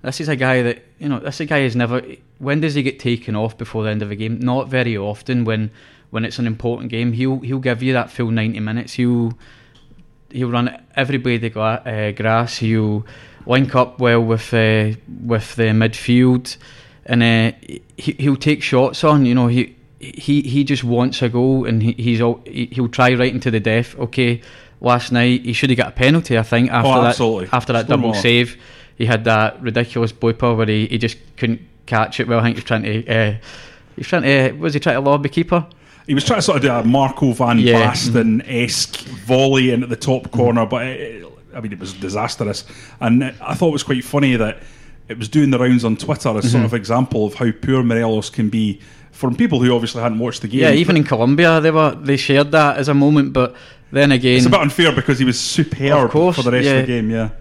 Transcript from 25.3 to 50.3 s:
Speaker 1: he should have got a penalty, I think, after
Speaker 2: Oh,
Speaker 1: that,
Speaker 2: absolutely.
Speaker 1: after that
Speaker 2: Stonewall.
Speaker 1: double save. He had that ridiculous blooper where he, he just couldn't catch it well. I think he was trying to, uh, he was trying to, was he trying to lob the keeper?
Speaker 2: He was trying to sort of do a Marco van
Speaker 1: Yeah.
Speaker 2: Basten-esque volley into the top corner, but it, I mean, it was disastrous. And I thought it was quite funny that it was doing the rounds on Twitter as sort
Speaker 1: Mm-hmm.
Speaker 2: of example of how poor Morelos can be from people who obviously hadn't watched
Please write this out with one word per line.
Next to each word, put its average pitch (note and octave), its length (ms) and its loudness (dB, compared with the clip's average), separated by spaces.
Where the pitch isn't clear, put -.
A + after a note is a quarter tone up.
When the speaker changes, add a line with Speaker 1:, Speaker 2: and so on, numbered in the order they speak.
Speaker 1:
he A#2 100 -4
should C3 160 0
have A#2+ 80 2
got B2 120 0
a - 60 -14
penalty, C3+ 420 2
I A2 60 2
think, A#2+ 280 2
after B2 180 2
Speaker 2:
Oh, B2+ 120 4
Speaker 1:
that, A#2+ 80 4
Speaker 2:
absolutely. A2+ 420 -2
Speaker 1:
after B2 220 -2
that A2+ 120 0
Speaker 2:
Stonewall. A#2 260 0
Speaker 1:
double G2+ 100 -2
save. A#2+ 360 2
He A#2+ 80 -2
had A2+ 200 0
that A2 360 2
ridiculous A#2 500 -2
blooper A#2 460 0
where A2 80 2
he, G#2+ 220 0
he B2 100 -4
just A2+ 200 -2
couldn't A#2 240 -2
catch A2 340 -2
it A#2+ 80 -2
well. A#2 120 2
I A2 40 2
think A#2 120 0
he A2 60 -12
was - 60 -16
trying A2 160 -2
to, G#2+ 240 -4
uh, A2 240 0
he - 680 -16
was - 80 -10
trying F3 160 -2
to, C3+ 300 4
was D#3 200 -4
he C#3+ 60 0
trying C3+ 160 0
to C#3 120 0
lob C#3+ 140 2
the D3 80 -4
keeper? E3+ 380 0
Speaker 2:
He C#3 80 0
was C#3+ 100 0
trying A3+ 140 2
to - 20 -2
sort E3 160 2
of B2+ 60 0
do C3+ 80 4
a A#2+ 120 0
Marco C3 480 2
van A#2+ 280 2
Speaker 1:
Yeah. A2+ 320 4
Speaker 2:
Basten-esque A#2 1120 -2
volley B2+ 720 2
into A#2+ 140 0
the A#2+ 100 -6
top B2+ 360 -2
corner, A#2 340 2
but A#2+ 220 -4
it, A2+ 380 -12
I C3 60 -12
mean, G#2+ 140 -10
it F2 60 -14
was F#2+ 140 -12
disastrous. G2+ 680 -6
And A#2+ 240 2
I C3 300 -8
thought E3+ 160 0
it D3+ 40 -2
was C#3+ 100 -4
quite B2+ 200 -2
funny C#3 320 2
that A2 280 -2
it A2+ 100 -10
was G#2+ 100 -8
doing D3 220 4
the B2 80 2
rounds B2 260 4
on A2+ 120 0
Twitter - 320 -4
as A2 220 0
sort B2 40 2
Speaker 1:
Mm-hmm. A2+ 100 4
Speaker 2:
of A2 80 -2
example A2+ 540 0
of G2+ 80 -6
how A#2+ 160 0
poor C3 320 0
Morelos A2+ 480 0
can A2 180 -2
be G#2+ 300 -2
from B2 240 -4
people E3 260 2
who B2 140 4
obviously A2+ 260 -4
hadn't A#2 180 -2
watched A#2 220 -6